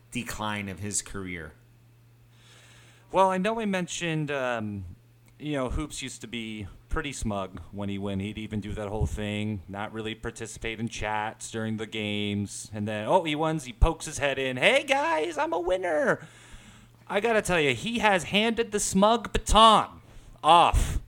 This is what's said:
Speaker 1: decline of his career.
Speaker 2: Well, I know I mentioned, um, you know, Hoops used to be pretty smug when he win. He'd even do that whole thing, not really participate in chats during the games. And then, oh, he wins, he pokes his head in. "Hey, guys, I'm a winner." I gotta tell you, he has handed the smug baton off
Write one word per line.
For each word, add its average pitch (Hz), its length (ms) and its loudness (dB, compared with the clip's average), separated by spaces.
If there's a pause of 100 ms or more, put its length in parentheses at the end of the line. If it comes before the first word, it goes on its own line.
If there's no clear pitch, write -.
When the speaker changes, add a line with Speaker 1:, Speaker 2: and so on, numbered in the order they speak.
(120)
Speaker 1:
decline 107 560 -6
of 92 120 -10
his 101 240 -4
career. 90 500 -10 (1600)
Speaker 2:
Well, 190 180 6
I 185 80 0
know 220 220 -2
I 226 60 -4
mentioned, 170 680 -2
um, 113 540 -4 (540)
you 147 140 -6
know, 131 160 -2
Hoops 147 320 -6
used 127 200 -12
to 120 60 -12
be 110 400 -8 (220)
pretty 147 240 -4
smug 98 460 -6 (120)
when 101 180 -6
he 101 80 -6
win. 98 220 -4
He'd 104 180 -6
even 107 220 -6
do 104 140 -8
that 104 140 -6
whole 104 180 -2
thing, 104 640 -4
not 101 260 -8
really 110 220 -8
participate 113 640 -10
in 113 100 -4
chats 107 600 -6
during 110 280 -4
the 110 80 -6
games. 104 880 -4
And 104 140 -4
then, 107 200 -4
oh, 170 160 4
he 151 120 -2
wins, 156 300 -2
he 123 80 -12
pokes 165 340 4
his 151 100 -10
head 139 220 0
in. 131 180 -2
"Hey, 220 300 4
guys, 311 500 0
I'm 330 160 0
a 339 60 0
winner." 339 600 0 (880)
I 190 120 0
gotta 220 220 4
tell 175 180 2
you, 143 140 4
he 214 260 -4
has 190 260 4
handed 226 460 0
the 208 80 -2
smug 208 540 2
baton 208 680 6 (420)
off 156 640 6